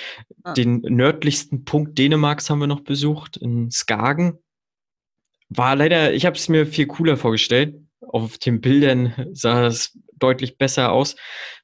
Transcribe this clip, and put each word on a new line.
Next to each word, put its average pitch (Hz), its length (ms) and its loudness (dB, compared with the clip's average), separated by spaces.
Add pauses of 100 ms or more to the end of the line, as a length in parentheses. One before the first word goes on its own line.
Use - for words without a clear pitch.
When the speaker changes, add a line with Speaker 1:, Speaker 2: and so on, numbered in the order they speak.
(440)
Speaker 1:
Ah. 175 80 -10
Speaker 2:
den 120 300 2
nördlichsten 143 840 0
Punkt 151 340 -2
Dänemarks 147 500 2
haben 147 120 0
wir 143 80 -2
noch 143 140 -4
besucht, 147 540 -4
in 120 360 -4
Skagen. 147 680 -2 (1120)
War 127 260 0
leider, 156 380 4
ich 135 140 0
hab's - 220 -2
mir 156 180 4
viel 151 200 -2
cooler 156 300 0
vorgestellt. 120 580 0 (280)
Auf 113 360 -6
den 117 220 0
Bildern 127 720 2
sah 120 340 0
es - 320 -4 (140)
deutlich 131 440 -2
besser 131 360 0
aus, 131 240 0 (480)